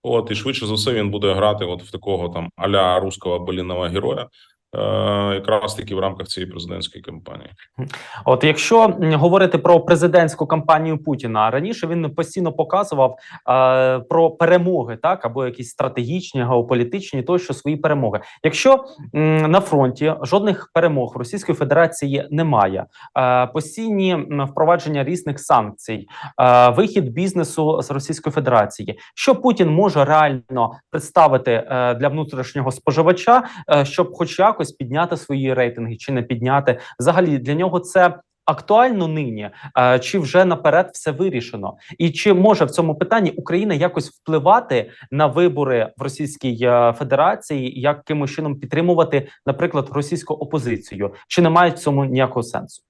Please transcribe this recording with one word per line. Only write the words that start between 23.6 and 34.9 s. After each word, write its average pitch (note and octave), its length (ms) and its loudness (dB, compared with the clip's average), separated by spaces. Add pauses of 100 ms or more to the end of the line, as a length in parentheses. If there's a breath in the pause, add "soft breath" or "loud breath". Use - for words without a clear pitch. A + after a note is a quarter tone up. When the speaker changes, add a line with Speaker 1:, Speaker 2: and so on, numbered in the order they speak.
Speaker 2:
м, D3 400 -4
впровадження D#3 520 0
різних D3 360 -6
санкцій, G#2+ 680 -2 (340 loud breath)
е, B2 280 8
вихід E3 440 0
бізнесу D#3+ 680 -2
з C#3+ 100 -8
Російської C#3 420 -6
Федерації, A2 680 0 (160 loud breath)
що C4+ 200 2
Путін G3+ 340 2
може D3+ 360 2
реально C3+ 680 0 (200 loud breath)
представити, D3+ 600 2
е, B2 420 0
для A#2+ 140 -2
внутрішнього C#3 640 -4
споживача, F3+ 720 2 (320 loud breath)
е, C#3+ 100 4
щоб F3+ 280 -2
хоч - 260 -6
якось G#3+ 320 2
підняти D#3 460 -4